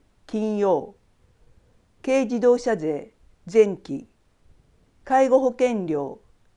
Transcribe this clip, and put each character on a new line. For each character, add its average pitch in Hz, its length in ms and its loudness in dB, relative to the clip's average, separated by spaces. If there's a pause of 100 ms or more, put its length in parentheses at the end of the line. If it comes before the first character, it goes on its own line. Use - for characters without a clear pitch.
(260)
金 214 320 -4
曜。 190 380 -2 (1080)
軽 262 220 0
自 226 160 -6
動 247 180 4
車 233 200 -2
税、 151 340 -6 (400)
前 208 240 4
期。 - 320 -12 (960)
介 269 240 2
護 262 140 4
保 262 80 2
険 233 380 -2
料、 139 340 -6 (360)